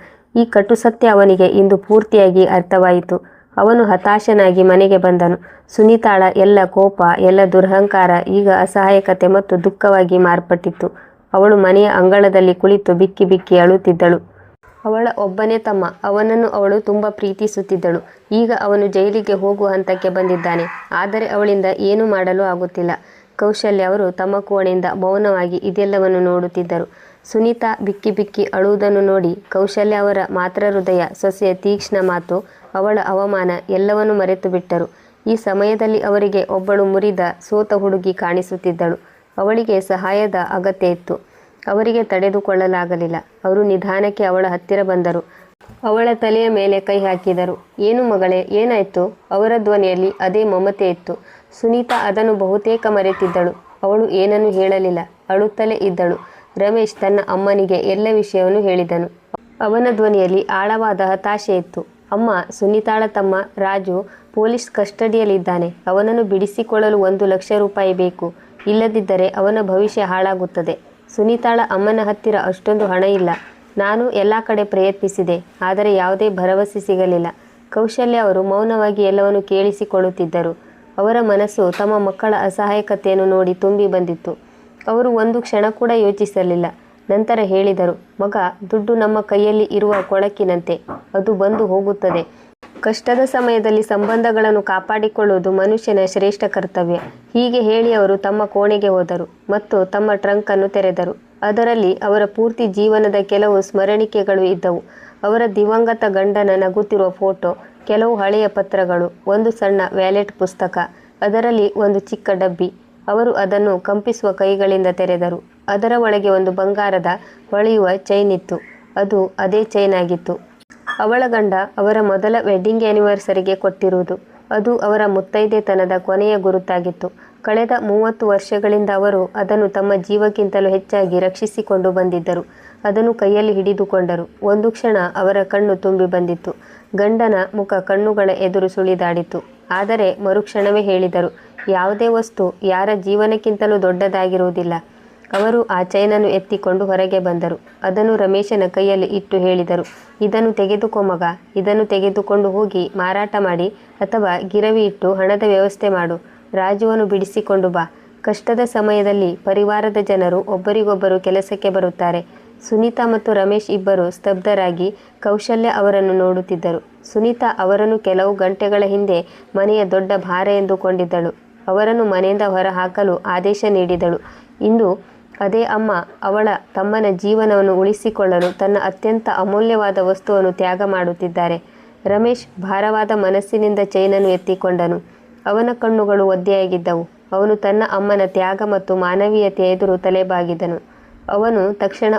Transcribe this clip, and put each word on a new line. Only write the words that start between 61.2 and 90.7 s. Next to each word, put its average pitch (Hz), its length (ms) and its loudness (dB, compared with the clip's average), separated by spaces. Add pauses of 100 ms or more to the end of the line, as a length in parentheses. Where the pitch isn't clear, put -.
ಇತ್ತು. 175 240 -8 (300)
"ಅಮ್ಮ, 220 180 -2 (220)
ಸುನೀತಾಳ 214 560 0
ತಮ್ಮ 196 280 -2 (220)
ರಾಜು 190 520 -4 (240)
ಪೊಲೀಸ್ 233 380 -2
ಕಸ್ಟಡಿಯಲ್ಲಿದ್ದಾನೆ. 196 1040 -2 (140)
ಅವನನ್ನು 214 360 0
ಬಿಡಿಸಿಕೊಳ್ಳಲು 214 720 0
ಒಂದು 190 280 0
ಲಕ್ಷ 190 320 -2
ರೂಪಾಯಿ 196 360 0
ಬೇಕು, 180 400 -4 (340)
ಇಲ್ಲದಿದ್ದರೆ 208 600 0
ಅವನ 196 340 0
ಭವಿಷ್ಯ 202 400 0
ಹಾಳಾಗುತ್ತದೆ." 185 760 -4 (380)
"ಸುನೀತಾಳ 233 440 0 (120)
ಅಮ್ಮನ 208 320 0
ಹತ್ತಿರ 208 400 -2
ಅಷ್ಟೊಂದು 208 420 -2
ಹಣ 185 180 0
ಇಲ್ಲ. 190 260 0 (480)
ನಾನು 220 320 0
ಎಲ್ಲ 202 300 0
ಕಡೆ 220 240 -2
ಪ್ರಯತ್ನಿಸಿದೆ, 190 800 -2 (180)
ಆದರೆ 196 340 0
ಯಾವುದೇ 190 340 0
ಭರವಸೆ 190 500 0
ಸಿಗಲಿಲ್ಲ." 185 480 0 (460)
ಕೌಶಲ್ಯ 233 440 0
ಅವರು 190 260 2
ಮೌನವಾಗಿ 208 600 0
ಎಲ್ಲವನ್ನೂ 202 380 2
ಕೇಳಿಸಿಕೊಳ್ಳುತ್ತಿದ್ದರು. 185 1160 -2 (400)
ಅವರ 214 240 2
ಮನಸ್ಸು 208 500 0
ತಮ್ಮ 208 280 0
ಮಕ್ಕಳ 202 420 -2
ಅಸಹಾಯಕತೆಯನ್ನು 196 840 -2
ನೋಡಿ 185 280 2
ತುಂಬಿ 202 340 0
ಬಂದಿತ್ತು. 175 640 -4 (380)
ಅವರು 240 240 0
ಒಂದು 233 300 0
ಕ್ಷಣ 208 280 -2
ಕೂಡ 233 260 -2
ಯೋಚಿಸಲಿಲ್ಲ. 202 680 0 (440)
ನಂತರ 220 320 0
ಹೇಳಿದರು, 190 580 0 (220)
"ಮಗ, 202 140 -4 (360)
ದುಡ್ಡು 220 240 0
ನಮ್ಮ 214 260 0
ಕೈಯಲ್ಲಿ 208 420 0
ಇರುವ 208 300 0 (160)
ಕೊಳಕಿನಂತೆ, 185 720 -2 (320)